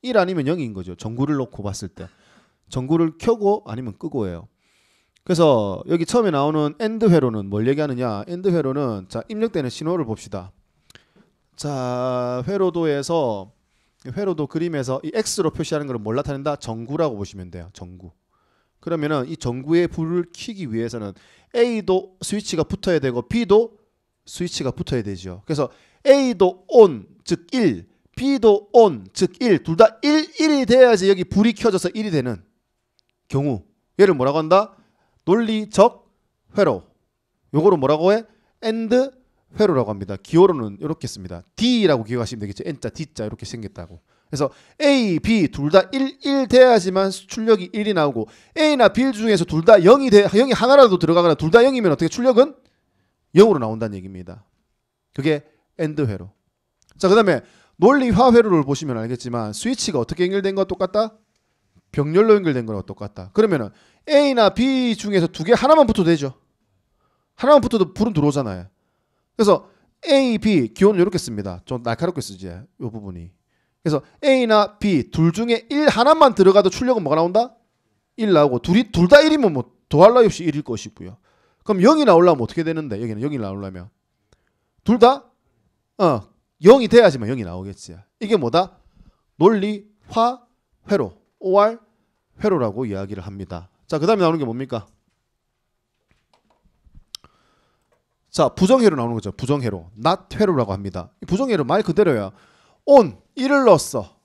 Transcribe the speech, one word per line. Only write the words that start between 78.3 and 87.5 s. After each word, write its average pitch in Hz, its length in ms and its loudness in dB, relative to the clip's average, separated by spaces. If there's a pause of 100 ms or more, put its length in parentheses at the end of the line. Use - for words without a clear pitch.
나오고 143 260 4
둘이, 208 320 0
둘 170 160 2
다 285 140 8
일이면 302 320 2
뭐 127 180 -6 (180)
더할 185 240 6
나위 247 120 6
없이 175 180 -2
일일 147 180 -4
것이고요. 104 560 -12 (460)
그럼 196 180 -2
영이 294 240 4
나오려면 175 360 4
어떻게 160 220 -6
되는데? 156 380 -8
여기는 110 200 -8
영이 147 160 -8
나오려면 98 520 -12 (920)
둘 220 160 2
다, 262 260 4 (720)
어, 147 240 0 (400)
영이 226 260 8
돼야지만 151 420 4
영이 123 140 -6
나오겠지. 92 540 -14 (220)